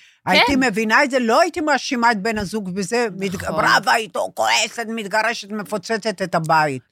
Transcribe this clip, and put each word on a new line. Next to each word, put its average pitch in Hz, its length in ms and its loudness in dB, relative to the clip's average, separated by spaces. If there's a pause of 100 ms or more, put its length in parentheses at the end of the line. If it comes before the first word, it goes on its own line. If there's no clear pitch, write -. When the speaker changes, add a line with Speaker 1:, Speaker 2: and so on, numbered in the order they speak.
(260)
Speaker 1:
כן. - 60 0
Speaker 2:
הייתי 302 240 4
מבינה 226 480 4
את 277 80 -2
זה, 269 80 2
לא 240 220 4
הייתי 359 200 0
מאשימה 254 500 2
את 214 100 0
בן 220 160 -2
הזוג 202 320 -6
בזה, 202 460 -2
Speaker 1:
נכון. 180 100 -6
Speaker 2:
מתג-, 185 240 -6
רבה 240 460 2
איתו, 220 380 -4
כועסת, 226 540 -2
מתגרשת, 214 640 -4
מפוצצת 214 680 -6
את 180 140 -2
הבית. 156 460 2 (100)